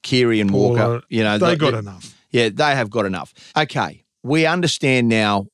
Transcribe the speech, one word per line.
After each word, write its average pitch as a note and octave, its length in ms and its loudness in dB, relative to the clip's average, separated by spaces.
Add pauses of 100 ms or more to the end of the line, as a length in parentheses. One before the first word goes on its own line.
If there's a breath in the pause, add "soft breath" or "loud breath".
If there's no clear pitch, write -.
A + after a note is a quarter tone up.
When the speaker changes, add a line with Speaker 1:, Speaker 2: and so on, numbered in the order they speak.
Speaker 1:
Keary A#2+ 380 2
and G2+ 120 2
Walker. G#2+ 260 2
Speaker 2:
Paula, A#2 300 0
Speaker 1:
You A2+ 160 0
know, G#2+ 140 0
Speaker 2:
they E3+ 120 2
Speaker 1:
the, F3 60 0
Speaker 2:
got D3 160 0
Speaker 1:
the A2+ 60 -4
Speaker 2:
enough. G2 360 -14 (160)
Speaker 1:
Yeah, A#2 200 2
they C#3+ 260 0
have A#2+ 140 -2
got G#2+ 160 -2
enough. F2+ 280 -8 (220 loud breath)
Okay, C3 480 -4 (180)
we D#3 240 0
understand D3 640 0
now G#2 460 2